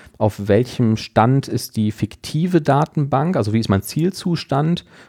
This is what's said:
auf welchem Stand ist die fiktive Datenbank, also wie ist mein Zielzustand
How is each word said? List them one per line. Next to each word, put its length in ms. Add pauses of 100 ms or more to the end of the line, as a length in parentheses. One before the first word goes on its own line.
(160)
auf 320
welchem 480
Stand 520
ist 280
die 160
fiktive 720
Datenbank, 760
also 160
wie 80
ist 80
mein 140
Zielzustand 1040 (220)